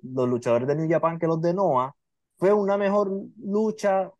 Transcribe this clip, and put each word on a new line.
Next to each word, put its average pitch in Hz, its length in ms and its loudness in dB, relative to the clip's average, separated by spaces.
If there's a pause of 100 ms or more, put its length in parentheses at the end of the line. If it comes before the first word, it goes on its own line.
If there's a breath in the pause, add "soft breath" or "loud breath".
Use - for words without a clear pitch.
los 127 260 -2
luchadores 120 380 0
de 143 80 0
New 160 140 -2
Japan 165 300 0
que 165 80 -2
los 165 140 0
de 170 120 0
Noah, 143 420 0 (420)
fue 190 160 4
una 202 240 2
mejor 202 340 0 (260)
lucha 202 840 -2